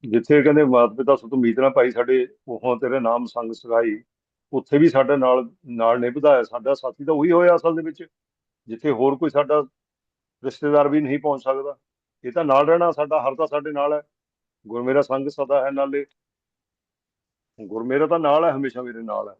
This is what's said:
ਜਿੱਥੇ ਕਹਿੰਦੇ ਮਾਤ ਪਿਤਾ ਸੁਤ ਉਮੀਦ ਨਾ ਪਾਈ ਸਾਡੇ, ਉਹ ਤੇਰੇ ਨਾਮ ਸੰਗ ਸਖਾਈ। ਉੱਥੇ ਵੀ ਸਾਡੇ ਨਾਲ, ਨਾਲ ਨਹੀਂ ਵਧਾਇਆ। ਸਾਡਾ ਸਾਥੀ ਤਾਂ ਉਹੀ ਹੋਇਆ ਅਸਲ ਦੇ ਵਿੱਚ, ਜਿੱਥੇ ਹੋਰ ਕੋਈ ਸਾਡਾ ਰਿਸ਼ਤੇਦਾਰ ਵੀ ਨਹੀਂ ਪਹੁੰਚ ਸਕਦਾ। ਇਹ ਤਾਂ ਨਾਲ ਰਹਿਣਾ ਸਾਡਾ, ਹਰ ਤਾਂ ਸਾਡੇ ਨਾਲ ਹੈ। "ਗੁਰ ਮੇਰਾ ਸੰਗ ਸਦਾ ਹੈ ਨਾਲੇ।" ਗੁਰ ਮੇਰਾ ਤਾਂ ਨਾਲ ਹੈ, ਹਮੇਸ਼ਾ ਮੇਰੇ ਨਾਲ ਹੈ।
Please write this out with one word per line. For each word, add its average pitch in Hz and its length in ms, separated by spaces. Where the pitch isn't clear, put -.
ਜਿੱਥੇ 117 320
ਕਹਿੰਦੇ 147 220
ਮਾਤ 123 260
ਪਿਤਾ 127 260
ਸੁਤ 117 160
ਉਮੀਦ 120 280
ਨਾ 135 80
ਪਾਈ 131 220
ਸਾਡੇ, 123 380
ਉਹ 123 320
ਤੇਰੇ 131 200
ਨਾਮ 120 240
ਸੰਗ 113 280
ਸਖਾਈ। 117 500
ਉੱਥੇ 139 260
ਵੀ 160 100
ਸਾਡੇ 135 280
ਨਾਲ, 127 340
ਨਾਲ 120 340
ਨਹੀਂ 120 100
ਵਧਾਇਆ। 139 320
ਸਾਡਾ 117 320
ਸਾਥੀ 135 300
ਤਾਂ 156 100
ਉਹੀ 156 180
ਹੋਇਆ 175 240
ਅਸਲ 165 200
ਦੇ 165 60
ਵਿੱਚ, 160 240
ਜਿੱਥੇ 113 240
ਹੋਰ 135 260
ਕੋਈ 147 140
ਸਾਡਾ 143 340
ਰਿਸ਼ਤੇਦਾਰ 147 440
ਵੀ 151 120
ਨਹੀਂ 143 180
ਪਹੁੰਚ 135 260
ਸਕਦਾ। 135 340
ਇਹ 123 80
ਤਾਂ 165 120
ਨਾਲ 143 220
ਰਹਿਣਾ 170 240
ਸਾਡਾ, 147 380
ਹਰ 135 60
ਤਾਂ 156 120
ਸਾਡੇ 147 260
ਨਾਲ 143 200
ਹੈ। 147 100
"ਗੁਰ 117 160
ਮੇਰਾ 135 200
ਸੰਗ 135 260
ਸਦਾ 139 360
ਹੈ 139 60
ਨਾਲੇ।" 139 360
ਗੁਰ 107 220
ਮੇਰਾ 135 240
ਤਾਂ 170 120
ਨਾਲ 156 260
ਹੈ, 170 80
ਹਮੇਸ਼ਾ 131 300
ਮੇਰੇ 117 200
ਨਾਲ 104 260
ਹੈ। 101 120